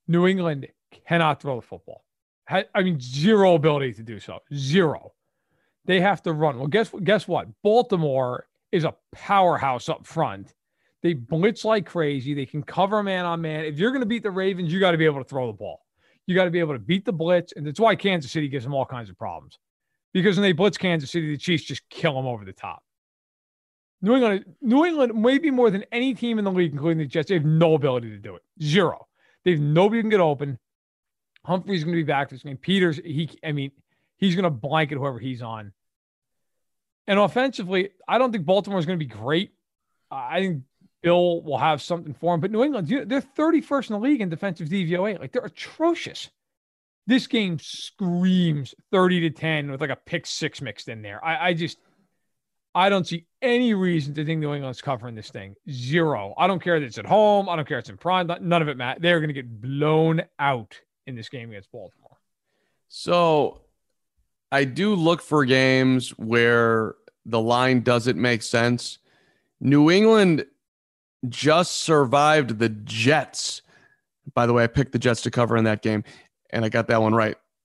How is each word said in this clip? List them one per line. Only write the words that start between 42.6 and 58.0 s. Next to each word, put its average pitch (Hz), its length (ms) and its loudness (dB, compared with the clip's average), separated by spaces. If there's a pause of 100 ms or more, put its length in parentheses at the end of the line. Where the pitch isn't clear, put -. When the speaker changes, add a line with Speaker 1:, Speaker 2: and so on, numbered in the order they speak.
Speaker 1:
England, 214 260 -4
you 269 80 0
know, 226 60 -6
they're 254 160 -2
thirty-first 302 680 0
in 214 60 -4
the 202 60 -4
league 262 200 0
in 190 80 -2
defensive 165 400 -6
D 190 160 -2
V 170 120 -2
O 190 100 0
A. 208 100 -4
Like, - 160 -14
they're - 120 -4
atrocious. - 840 -4 (760)
This 247 200 2
game 190 320 -2
screams 175 1160 -2 (160)
thirty 180 300 4
to 165 100 0
ten 151 400 -4
with, 135 100 -10
like, 147 100 -4
a 127 60 -4
pick - 300 -8
six - 340 -8
mixed 123 280 -12
in 110 140 -14
there. 101 220 -14
I, 160 240 -2
I 175 60 2
just, 165 240 -6 (960)
I 185 140 4
don't 196 180 0
see 165 200 -10 (140)
any 240 340 2
reason 170 400 0
to 151 100 -4
think 160 160 -2
New 147 120 -4
England's 135 300 -8
covering 123 320 -6
this 110 160 -16
thing. 98 240 -14 (160)
Zero. 131 680 -2
I 175 100 2
don't 185 140 0
care 170 200 0
that 143 40 -4
it's 117 140 -12
at 104 80 -10
home. 202 420 4
I 170 80 -2
don't 156 100 -4
care 135 120 -4
it's - 100 -10
in 101 80 -18
prime. 180 300 0 (140)